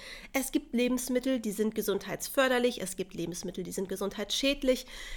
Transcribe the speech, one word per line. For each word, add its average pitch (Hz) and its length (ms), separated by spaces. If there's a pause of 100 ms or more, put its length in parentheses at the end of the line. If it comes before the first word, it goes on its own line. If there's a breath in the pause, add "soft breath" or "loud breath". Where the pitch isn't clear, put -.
(340 loud breath)
Es 262 180
gibt - 220
Lebensmittel, 247 640
die 220 100
sind 214 240
gesundheitsförderlich. 240 1080
Es 185 140
gibt 185 180
Lebensmittel, 175 500
die 180 80
sind 196 160
gesundheitsschädlich. 254 960 (300 loud breath)